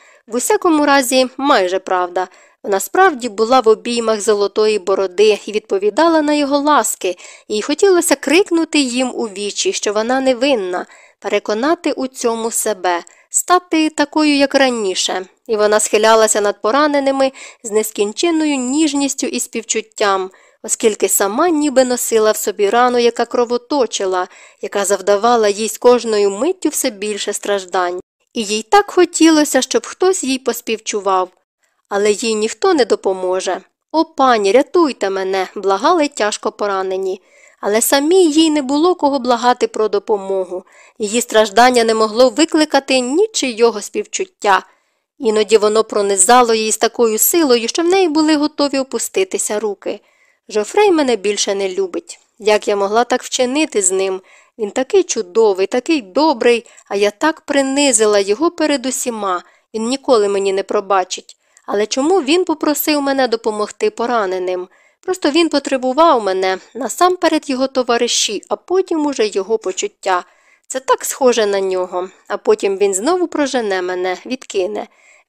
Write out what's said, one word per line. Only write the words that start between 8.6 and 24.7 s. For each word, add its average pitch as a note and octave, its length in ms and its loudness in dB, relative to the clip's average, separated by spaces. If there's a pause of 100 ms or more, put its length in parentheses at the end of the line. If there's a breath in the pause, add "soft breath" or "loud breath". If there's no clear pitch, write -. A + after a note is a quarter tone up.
їм B3+ 360 -2
у A#3 80 -4
вічі, G3+ 500 -6
що G#3 200 -4
вона A#3 280 -2
невинна, A#3 640 0 (340 soft breath)
переконати A3+ 720 -2
у C4 160 -6
цьому A3+ 440 -4
себе, F3+ 520 -4 (260 soft breath)
стати F4 600 0
такою, D4+ 460 0
як C#4 200 0
раніше. A3+ 720 -2 (220)
І A#3 80 -2
вона G#3 240 4
схилялася A3 600 2
над G3+ 200 -2
пораненими C4+ 720 0 (320 loud breath)
з A3 80 -12
нескінченною D#4 880 -2
ніжністю C#4 680 -2
і A#3+ 120 -4
співчуттям, G#3 920 -4 (320 soft breath)
оскільки - 460 0
сама A3+ 400 0
ніби D4 340 2
носила A#3 480 0
в G#3+ 60 -2
собі G3+ 320 -2
рану, B3 280 2
яка A#3 280 0
кровоточила, A#3 1000 -2 (340 loud breath)
яка G3+ 240 -4